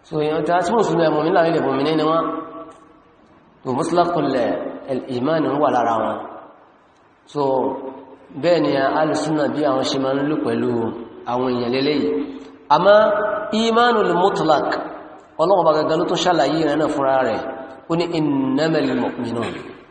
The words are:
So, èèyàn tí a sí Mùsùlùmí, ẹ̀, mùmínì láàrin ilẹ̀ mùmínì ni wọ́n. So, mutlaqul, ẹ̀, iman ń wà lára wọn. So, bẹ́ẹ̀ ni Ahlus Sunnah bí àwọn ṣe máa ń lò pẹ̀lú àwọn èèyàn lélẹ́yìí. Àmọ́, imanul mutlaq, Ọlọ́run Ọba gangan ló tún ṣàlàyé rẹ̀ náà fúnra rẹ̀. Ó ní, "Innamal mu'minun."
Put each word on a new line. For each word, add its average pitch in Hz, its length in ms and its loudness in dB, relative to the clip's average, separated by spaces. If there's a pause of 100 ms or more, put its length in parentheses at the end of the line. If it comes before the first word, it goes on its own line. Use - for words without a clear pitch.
So, - 180 -10
èèyàn 151 260 0
tí 170 80 0
a 180 80 2
sí 190 120 -2
Mùsùlùmí, 170 320 2
ẹ̀, 156 60 4
mùmínì 151 220 0
láàrin 165 200 4
ilẹ̀ 143 140 0
mùmínì 135 280 0
ni 156 80 2
wọ́n. 160 220 2 (1400)
So, 135 80 -4
mutlaqul, 160 640 0
ẹ̀, 113 160 0 (560)
iman 139 360 0
ń 135 180 -2
wà 143 100 4
lára 117 280 0
wọn. 107 180 -2 (1120)
So, 147 120 -6 (960)
bẹ́ẹ̀ 160 280 2
ni 143 120 2
Ahlus 151 460 0
Sunnah 151 280 0
bí 127 140 -4
àwọn 131 200 2
ṣe 135 180 -2
máa 131 140 0
ń 143 140 0
lò 151 80 0
pẹ̀lú 120 340 -2 (560)
àwọn 127 220 -2
èèyàn 120 240 -2
lélẹ́yìí. 139 380 0 (580)
Àmọ́, 185 280 6 (540)
imanul 226 640 2
mutlaq, 170 540 2 (680)
Ọlọ́run 180 220 4
Ọba 160 120 4
gangan 156 260 2
ló 175 60 0
tún 180 120 -2
ṣàlàyé 160 500 2
rẹ̀ 147 100 0
náà 151 120 0
fúnra 135 340 2
rẹ̀. 110 180 0 (440)
Ó - 120 -4
ní, 175 80 0
"Innamal 143 920 0
mu'minun." 117 560 -4 (380)